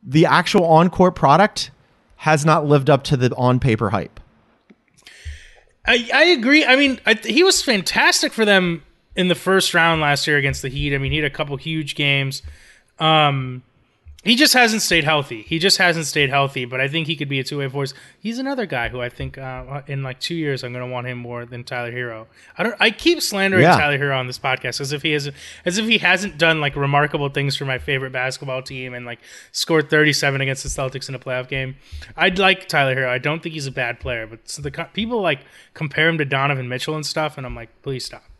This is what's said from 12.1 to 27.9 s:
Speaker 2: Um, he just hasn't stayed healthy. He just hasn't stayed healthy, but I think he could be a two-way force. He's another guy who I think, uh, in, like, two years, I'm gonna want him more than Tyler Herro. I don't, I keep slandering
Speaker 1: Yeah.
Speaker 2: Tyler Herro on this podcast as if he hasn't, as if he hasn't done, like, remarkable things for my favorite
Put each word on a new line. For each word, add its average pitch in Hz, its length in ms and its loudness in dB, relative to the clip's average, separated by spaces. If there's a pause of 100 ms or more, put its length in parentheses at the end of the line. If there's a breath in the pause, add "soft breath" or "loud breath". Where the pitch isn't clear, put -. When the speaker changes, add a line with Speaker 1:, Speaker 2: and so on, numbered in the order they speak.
Speaker 2:
Um, 143 640 2 (600)
he 226 120 4
just 294 180 4
hasn't 226 280 4
stayed 165 240 2
healthy. 139 380 -2
He 160 140 -4
just 180 200 2
hasn't 165 280 2
stayed 143 240 0
healthy, 135 360 0
but 127 160 -4
I 139 80 0
think 156 180 -4
he 160 80 -4
could 143 140 -8
be 139 100 -4
a 131 60 -6
two-way 143 240 -6
force. 139 240 -6 (260 soft breath)
He's 233 200 -8
another 262 260 -4
guy 123 240 -4
who 123 100 -10
I 123 100 -6
think, 131 280 -12
uh, 131 500 -12
in, 139 160 -8
like, 127 160 -10
two - 160 -6
years, 147 280 -4
I'm 123 100 -10
gonna 123 140 -10
want 123 200 -8
him 123 100 -8
more 120 280 -10
than 120 180 -14
Tyler 120 300 -8
Herro. 117 320 -8 (320 soft breath)
I - 60 -2
don't, 220 160 -2
I 220 120 4
keep 320 300 0
slandering 196 420 2
Speaker 1:
Yeah. 165 140 8
Speaker 2:
Tyler 147 200 2
Herro 135 220 0
on 127 80 -4
this 123 100 -10
podcast 127 440 -4
as 139 100 -6
if 147 100 -6
he 160 120 0
hasn't, 143 220 -4 (280 loud breath)
as 180 140 -2
if 220 80 -2
he 220 140 4
hasn't 180 380 0
done, 160 220 4
like, 143 160 -2
remarkable 143 540 0
things 139 260 -2
for - 80 -6
my 131 140 -4
favorite 135 340 -4